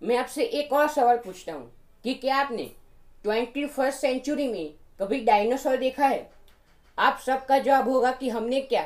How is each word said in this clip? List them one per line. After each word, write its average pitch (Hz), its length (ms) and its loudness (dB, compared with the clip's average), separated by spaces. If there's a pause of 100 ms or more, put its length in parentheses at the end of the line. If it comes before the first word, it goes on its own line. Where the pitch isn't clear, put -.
मैं 233 140 0
आपसे 254 260 -4 (100)
एक 285 200 -4
और 294 160 4
सवाल 240 280 4
पूछता 185 360 -12
हूँ 123 180 -14 (340)
कि 247 100 -2
क्या 262 220 -2
आपने 233 340 -4 (520)
ट्वेंटी 233 440 -2
फर्स्ट 269 320 -2
century 269 480 -2
में 165 260 -6 (260)
कभी 202 220 -2
dinosaur 233 560 2
देखा 262 300 2
है? - 220 -2 (680)
आप - 220 2
सबका 262 400 2
जवाब 240 300 4
होगा 254 240 2
कि 254 160 -6
हमने 233 320 -2
क्या, 240 240 0